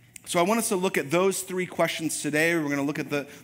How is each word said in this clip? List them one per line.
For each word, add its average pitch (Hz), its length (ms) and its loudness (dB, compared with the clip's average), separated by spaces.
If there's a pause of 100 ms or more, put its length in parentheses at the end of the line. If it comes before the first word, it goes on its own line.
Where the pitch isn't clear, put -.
(260)
so 175 140 0
I 170 40 6
want 220 160 4
us 226 100 -2
to 196 80 2
look 185 200 0
at 139 140 -2
those 185 300 4
three 185 240 -4
questions 160 560 -2
today. 156 340 2
We're 151 140 0
gonna 143 140 0
look 151 160 -2
at 135 100 -6
the, 143 180 -2 (160)